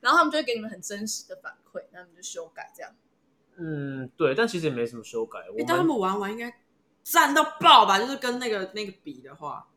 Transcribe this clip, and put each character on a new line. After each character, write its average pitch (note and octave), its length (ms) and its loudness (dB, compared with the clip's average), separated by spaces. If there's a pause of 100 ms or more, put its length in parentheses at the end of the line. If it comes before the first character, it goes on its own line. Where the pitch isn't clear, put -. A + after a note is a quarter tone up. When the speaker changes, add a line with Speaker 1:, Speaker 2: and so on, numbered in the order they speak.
Speaker 1:
然 B3 120 2
后 E4 60 6
他 E4 40 6
们 D4+ 80 2
就 D4+ 60 0
会 D#4 60 0
给 A#3+ 100 -4
你 A3+ 60 -4
们 A3 100 -10
很 F3+ 100 -14
真 G3+ 280 -10
实 - 200 -10
的 F#3 140 -16
反 D#3+ 100 -16 (140)
馈， - 260 -14
那 F3+ 100 -20
你 F3+ 40 -20
们 E3+ 100 -20
就 F3+ 60 -20
修 E3+ 320 -12
改 - 220 -18
这 E3+ 80 -18
样。 - 80 -18 (680)
Speaker 2:
嗯， C#3+ 580 -8
对， C#3+ 200 2
但 A3+ 120 2
其 F#3+ 120 -4
实 D#3+ 80 -2
也 C#3+ 40 0
没 A#2+ 140 -2
什 A#2 100 -8
么 A2+ 80 -16
修 A2+ 220 -6
改， G2+ 140 -14 (100)
我 - 60 -16
们 - 80 -4
Speaker 3:
欸， - 40 -2
但 E4+ 100 2
他 F4+ 60 2
们 D#4 140 2
玩 F#3+ 220 -2
完 G3 120 -4
应 A3 60 -8
该 A#3+ 160 -10 (480)
赞 D4+ 320 2
到 D4+ 100 4 (160)
爆 B3+ 280 8
吧？ G3 100 4
就 G#3+ 80 0
是 C4+ 120 -4
跟 B3 200 -4
那 B3 100 -6
个， G3 280 -4
那 G#3+ 100 -8
个 F#3+ 80 -14 (100)
比 C3 180 -16
的 C3+ 120 -20
话 C#3 320 -12 (120)